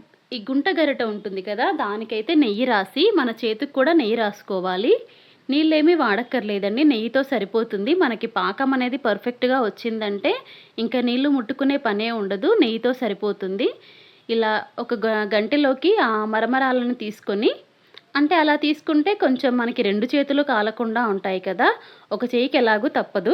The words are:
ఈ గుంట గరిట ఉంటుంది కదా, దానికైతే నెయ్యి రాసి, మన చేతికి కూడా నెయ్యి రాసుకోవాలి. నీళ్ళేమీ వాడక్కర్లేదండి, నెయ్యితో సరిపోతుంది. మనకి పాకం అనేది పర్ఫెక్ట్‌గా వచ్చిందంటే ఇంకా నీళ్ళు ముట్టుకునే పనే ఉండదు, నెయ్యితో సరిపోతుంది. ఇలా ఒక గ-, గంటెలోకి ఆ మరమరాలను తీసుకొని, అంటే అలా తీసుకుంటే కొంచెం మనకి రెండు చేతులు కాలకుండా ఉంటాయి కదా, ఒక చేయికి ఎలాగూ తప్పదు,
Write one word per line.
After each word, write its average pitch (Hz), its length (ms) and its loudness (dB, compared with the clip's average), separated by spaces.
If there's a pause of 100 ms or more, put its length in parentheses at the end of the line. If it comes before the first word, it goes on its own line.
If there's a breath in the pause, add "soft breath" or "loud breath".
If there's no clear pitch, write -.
(320)
ఈ 254 80 -8
గుంట 269 300 -2
గరిట 285 320 0
ఉంటుంది 208 400 -6
కదా, 214 300 -2
దానికైతే 220 640 -4
నెయ్యి 240 300 2
రాసి, 240 460 0
మన 277 200 2
చేతికి 226 420 -4
కూడా 269 200 4
నెయ్యి 233 240 4
రాసుకోవాలి. 202 760 -2 (560 soft breath)
నీళ్ళేమీ 311 460 4
వాడక్కర్లేదండి, 214 920 -2
నెయ్యితో 233 380 2
సరిపోతుంది. 226 720 -2
మనకి 247 360 0
పాకం 269 420 -2
అనేది 254 260 -2
పర్ఫెక్ట్‌గా 247 600 -2
వచ్చిందంటే 214 720 -4 (460 loud breath)
ఇంకా 233 220 -2
నీళ్ళు 247 300 0
ముట్టుకునే 269 480 0
పనే 220 340 -2
ఉండదు, 202 460 -2
నెయ్యితో 233 340 0
సరిపోతుంది. 202 760 -4 (600 loud breath)
ఇలా 226 240 0 (260)
ఒక 240 160 -4
గ-, 214 340 -2
గంటెలోకి 262 720 2
ఆ 240 100 2 (140)
మరమరాలను 247 680 0
తీసుకొని, 214 560 -2 (640 loud breath)
అంటే 294 200 2
అలా 302 220 4
తీసుకుంటే 302 580 0
కొంచెం 262 420 0
మనకి 240 260 -2
రెండు 208 240 0
చేతులు 285 360 0
కాలకుండా 226 640 0
ఉంటాయి 190 340 -2
కదా, 196 280 0 (440 loud breath)
ఒక 208 120 -4
చేయికి 254 340 0
ఎలాగూ 220 320 2
తప్పదు, 208 440 -2